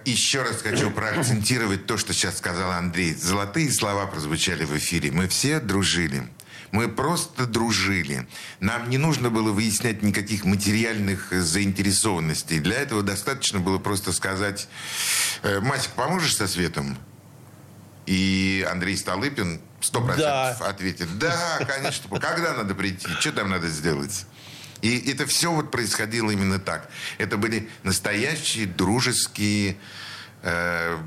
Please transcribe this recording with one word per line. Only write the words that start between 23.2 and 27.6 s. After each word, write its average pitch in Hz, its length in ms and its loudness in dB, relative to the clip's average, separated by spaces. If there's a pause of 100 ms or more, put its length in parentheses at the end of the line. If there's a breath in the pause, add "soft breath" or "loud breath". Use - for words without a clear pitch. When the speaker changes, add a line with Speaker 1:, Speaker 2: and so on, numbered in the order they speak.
Speaker 1:
что 151 120 0
там 107 160 0
надо 87 200 0
сделать?" 73 580 -2 (560 loud breath)
И 120 280 0
это 139 160 -2
всё 170 260 2
вот 151 180 0
происходило 110 600 0
именно 98 260 2
так. 85 320 -4 (280 loud breath)
Это 107 200 0
были 110 300 0 (160 loud breath)